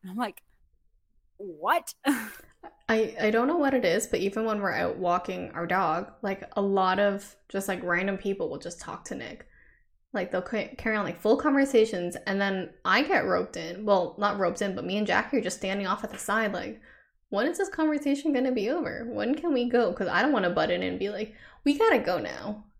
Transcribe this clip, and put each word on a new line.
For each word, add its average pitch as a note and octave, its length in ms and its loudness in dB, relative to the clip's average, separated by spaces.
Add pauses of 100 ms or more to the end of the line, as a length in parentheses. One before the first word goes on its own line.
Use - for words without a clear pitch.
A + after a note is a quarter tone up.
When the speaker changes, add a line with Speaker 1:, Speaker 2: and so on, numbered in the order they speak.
Speaker 1:
And F#3 80 -14
I'm G3 60 -8
like, A#3 260 -6 (920)
"What?" F#3+ 640 -2
<laughs> - 60 -8 (800)
Speaker 2:
I, A3 320 2
I G#3+ 120 2
don't A#3 160 4
know E4+ 100 2
what C#4 160 4
it A#3+ 120 4
is, F#3 200 2
but - 140 0
even G3 260 0
when G#3+ 160 0
we're F#3+ 100 0
out F3 260 -2
walking F3+ 540 0
our E3+ 140 -6
dog, F3 460 0 (100)
like, G3 220 -4 (120)
a G3+ 60 0
lot F#3+ 380 2
of G3+ 360 0 (140)
just, G3 180 -4
like, F#3 160 -4
random F#3 340 0
people G3 320 -2
will - 100 -8
just - 200 -12
talk - 260 -12
to - 100 -8
Nick. - 320 -14 (680)
Like, G3+ 180 -4
they'll - 120 -2
ca-, - 340 -6
carry A3 180 -2
on, G#3 100 0
like, - 140 -8
full A#3 180 6
conversations, A3+ 760 4 (120)
and G3 120 0
then F#3+ 300 0 (160)
I G3 160 6
get D4 240 2
roped F3+ 320 0
in. F3+ 280 -10
Well, F#3+ 340 2
not G#3 200 0
roped F3+ 220 0
in, F#3+ 140 -2
but F3+ 100 -6
me F#3+ 120 -2
and G#3+ 100 0
Jackie G#3 300 2
are A3 40 2
just - 160 -4
standing G3 300 -4
off G3 160 -2
at G#3 80 -8
the - 80 -14
side, G#3 340 0
like, - 260 -8 (500)
"When G#3+ 180 0
is E4+ 100 -2
this G4 120 -2
conversation D4 640 0
gonna B3+ 180 2
be A3 180 0
over? C4+ 400 -4
When A3 260 -2
can E4+ 160 -2
we B3 160 2
go?" A#3 260 2
'Cause F#3+ 140 -2
I F3+ 140 2
don't C#4+ 100 2
wanna F#3+ 200 2
butt D#3+ 200 2
in F3 120 0
and F3+ 160 -4
be G3 100 -2
like, G#3 240 -8 (300)
"We C#4+ 140 4
gotta A4 220 6
go F3+ 200 0
now." G2 460 -8 (140)